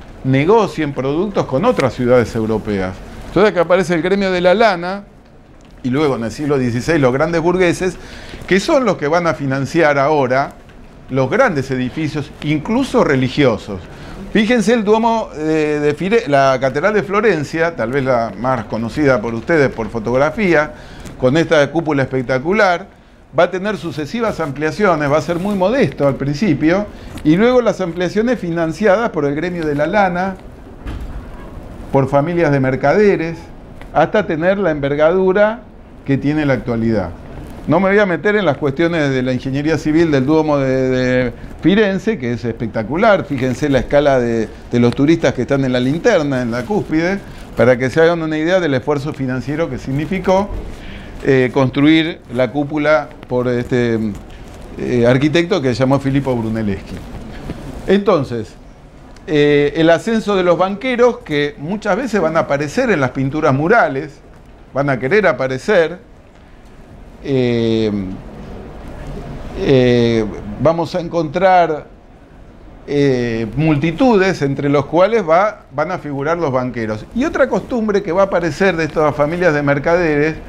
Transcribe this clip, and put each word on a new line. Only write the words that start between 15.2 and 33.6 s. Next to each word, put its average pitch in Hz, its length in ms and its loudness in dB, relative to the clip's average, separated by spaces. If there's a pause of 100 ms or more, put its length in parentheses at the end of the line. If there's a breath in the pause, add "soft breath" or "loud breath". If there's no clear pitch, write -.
eh, 151 460 0
de 147 120 2
Fire-, 190 340 0
la 135 300 4
Catedral 143 360 0
de 202 80 2
Florencia, 170 720 0
tal 117 160 -2
vez 135 120 0
la 117 340 0
más 127 260 -2
conocida 117 560 0
por 113 140 -4
ustedes 135 360 2
por 113 180 -6
fotografía, 147 840 0 (460 loud breath)
con 127 180 2
esta 156 340 4
cúpula 147 320 0
espectacular, 165 840 0 (520 soft breath)
va 165 60 6
a 180 60 2
tener 185 260 -4
sucesivas 165 640 -4
ampliaciones, 151 680 0
va 147 80 4
a - 20 2
ser 165 180 -4
muy 202 180 -4
modesto 180 520 0
al 135 60 2
principio, 156 720 0 (360 loud breath)
y 156 140 4
luego 247 240 4
las 214 220 0
ampliaciones 185 560 -2
financiadas 180 720 0
por 151 160 -2
el 143 80 -2
gremio 170 320 -4
de 147 80 -2
la 147 120 0
lana, 185 500 0 (1600)
por 135 160 2
familias 151 420 2
de 139 100 2
mercaderes, 165 760 2 (560)